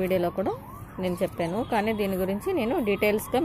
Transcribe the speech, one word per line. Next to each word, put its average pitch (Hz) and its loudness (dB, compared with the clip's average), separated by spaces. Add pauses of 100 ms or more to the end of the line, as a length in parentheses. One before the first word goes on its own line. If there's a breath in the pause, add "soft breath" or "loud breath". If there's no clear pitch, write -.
వీడియోలో 180 2
కూడా 240 0 (500)
నేను 180 0
చెప్పాను, 180 -2 (140)
కానీ 220 2
దీని 196 0
గురించి 196 -2 (120)
నేను 226 0 (140)
డీటెయిల్స్గా 208 2